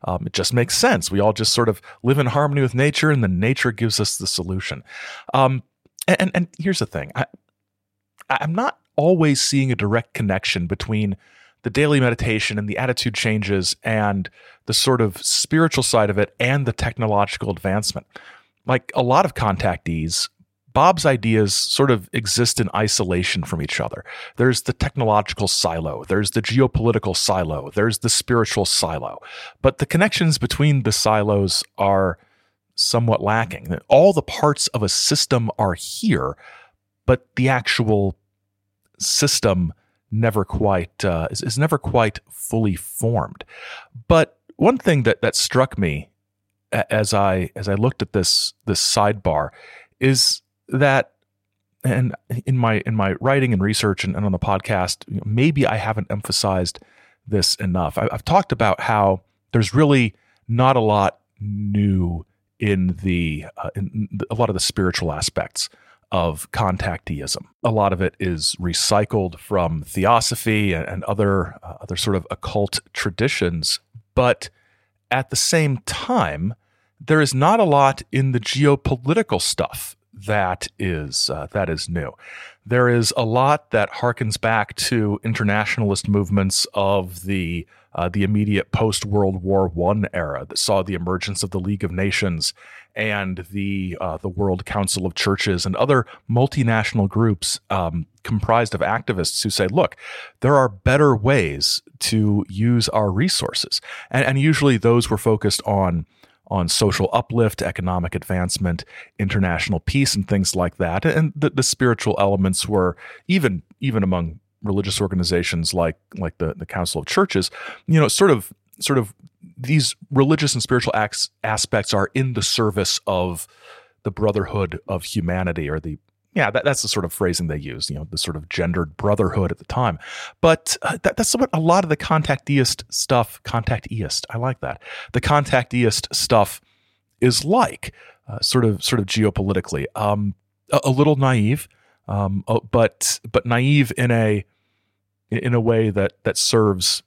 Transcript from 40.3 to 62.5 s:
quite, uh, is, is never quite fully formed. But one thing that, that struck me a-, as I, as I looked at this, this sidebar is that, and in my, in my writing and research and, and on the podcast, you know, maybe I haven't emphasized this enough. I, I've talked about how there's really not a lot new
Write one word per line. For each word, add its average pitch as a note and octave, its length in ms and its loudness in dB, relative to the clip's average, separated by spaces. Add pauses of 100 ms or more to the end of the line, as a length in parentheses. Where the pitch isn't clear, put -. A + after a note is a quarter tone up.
quite, G2 600 -2
uh, E2 260 0
is, - 120 -6
is A#2 160 -4
never D#3 180 2
quite A2+ 440 0 (100)
fully G#2+ 460 -2
formed. - 680 -4 (600)
But E3 320 2 (180)
one A#3+ 220 2
thing D3+ 240 2
that, A2+ 200 2
that A2+ 120 0
struck - 420 0
me D#2+ 320 -2 (640)
a-, - 200 -2
as A2 200 0
I, F#2+ 440 2
as G2+ 120 -6
I G2 60 2
looked A2+ 260 0
at - 120 -4
this, - 420 0 (100)
this G#2 160 -2
sidebar F#2+ 680 0 (500)
is C3 400 2 (300)
that, C3+ 420 2 (720)
and B2+ 300 0 (320)
in C3 100 2
my, A#2 300 2
in A2+ 80 -2
my F#2+ 260 0
writing C3 320 2
and F#2+ 100 2
research G#2 420 0
and, F#2+ 120 -2
and G2+ 80 -2
on G2 80 0
the F2+ 60 -2
podcast, F#2+ 720 -2
you G#2+ 80 -8
know, - 100 -6
maybe C3+ 400 2
I A2 100 0
haven't G#2+ 340 -4
emphasized F#2+ 680 -2 (480)
this G2+ 300 0
enough. F2+ 420 -2
I, A2 120 0
I've - 140 -8
talked F3+ 280 0
about A2 280 0
how G2 420 2 (300)
there's A2 220 0
really C3+ 400 4 (320)
not B2+ 300 4
a B2 40 4
lot G#2 400 2 (200)
new G2+ 840 0 (340)